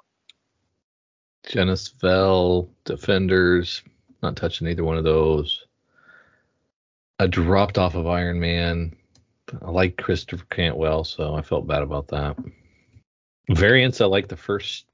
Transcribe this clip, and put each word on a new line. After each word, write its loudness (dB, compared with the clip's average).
Genis 0
Vell, 2
Defenders, 2
not -4
touching -4
either -2
one 0
of -2
those. 2
I 2
dropped 2
off 0
of -4
Iron -2
Man. -2
I -10
like 0
Christopher -4
Cantwell, -2
so -6
I -6
felt -4
bad 0
about -6
that. -4
Variants, 4
I 4
like 2
the -12
first -8